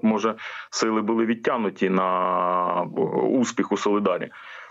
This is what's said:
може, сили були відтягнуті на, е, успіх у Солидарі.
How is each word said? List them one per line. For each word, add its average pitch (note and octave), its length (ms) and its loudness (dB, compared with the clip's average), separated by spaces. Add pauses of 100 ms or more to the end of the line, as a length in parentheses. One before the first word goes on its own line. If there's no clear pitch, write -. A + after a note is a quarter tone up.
може, A2 320 2 (360)
сили A2 320 0
були A2+ 240 2
відтягнуті A2+ 640 0
на, F2+ 920 2
е, E2+ 180 -4 (200)
успіх A#2+ 520 0
у G#2 40 0
Солидарі. G2+ 540 0 (400)